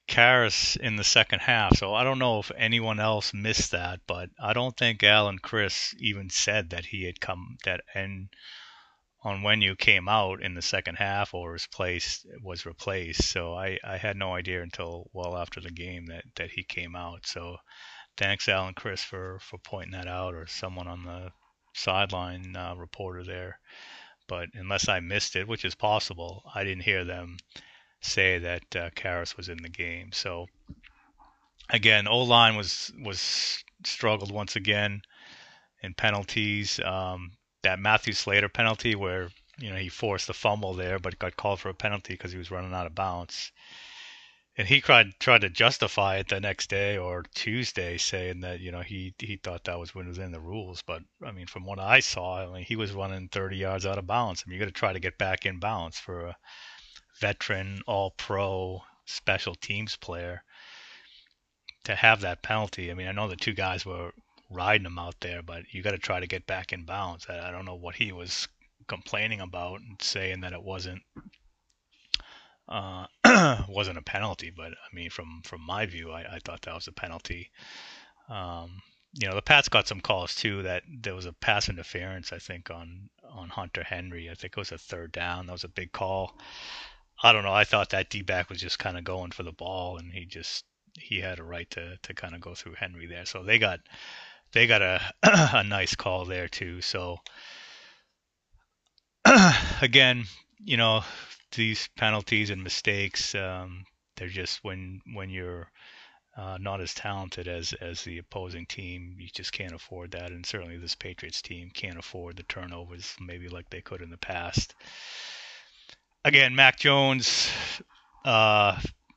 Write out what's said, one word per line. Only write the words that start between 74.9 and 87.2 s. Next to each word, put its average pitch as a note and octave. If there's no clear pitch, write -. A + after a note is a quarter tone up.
mean, E2+
from, E2
from D#2+
my F#2+
view, E2
I, E2
I E2
thought -
that E2
was -
a D#2+
penalty. E2+
Um, F2+
you G2+
know, F#2+
the G#2
Pats C#3+
got G#2+
some F#2+
calls, F#2
too, G2
that F2+
there G2
was F2+
a F2
pass -
interference, F2+
I E2+
think, F2
on, E2+
on F2+
Hunter F2+
Henry. E2+
I E2
think -
it -
was F#2+
a E2
third E2+
down. F2
That F2+
was F2
a F2
big F2+
call. F#2+